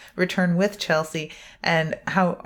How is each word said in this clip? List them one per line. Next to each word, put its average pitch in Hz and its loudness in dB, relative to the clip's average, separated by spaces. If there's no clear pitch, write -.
return 180 2
with 202 0
Chelsea 156 -2
and 160 0
how 180 0